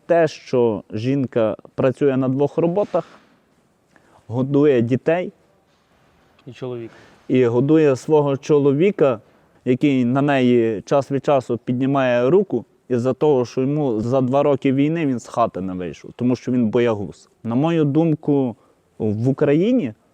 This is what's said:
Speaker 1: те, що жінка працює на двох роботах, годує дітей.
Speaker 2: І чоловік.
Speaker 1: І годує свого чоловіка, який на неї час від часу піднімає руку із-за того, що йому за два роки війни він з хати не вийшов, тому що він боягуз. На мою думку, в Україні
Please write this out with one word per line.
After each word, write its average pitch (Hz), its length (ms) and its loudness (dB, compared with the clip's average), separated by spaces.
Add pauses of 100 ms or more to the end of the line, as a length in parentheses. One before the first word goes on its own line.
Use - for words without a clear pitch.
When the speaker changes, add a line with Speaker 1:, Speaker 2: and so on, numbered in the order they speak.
Speaker 1:
те, 165 220 4
що 117 540 -2 (100)
жінка 117 640 -2 (180)
працює 131 420 0
на 131 120 -2
двох 139 300 -2
роботах, 170 460 -2 (1200)
годує 135 560 2
дітей. 160 500 -2 (1120)
Speaker 2:
І 127 60 -18
чоловік. 120 380 -12 (380)
Speaker 1:
І 127 160 4
годує 135 520 4
свого 143 400 0
чоловіка, 143 840 2 (440)
який 127 400 2
на 131 180 0
неї 123 600 2
час - 280 -2
від 139 140 -4
часу 135 400 0
піднімає 127 680 0
руку 170 340 0 (240)
із-за 123 240 0
того, 135 320 2
що - 160 -6
йому 135 400 -2
за 120 200 0
два 131 220 0
роки 139 300 0
війни 151 340 -2
він 127 120 -2
з - 80 -18
хати 110 340 -4
не 92 140 -8
вийшов, 90 420 -12
тому 123 200 0
що - 160 -6
він 123 160 0
боягуз. 110 600 -4 (160)
На 113 100 -6
мою 160 300 0
думку, 143 720 -2 (420)
в 110 300 -2
Україні 156 680 0 (200)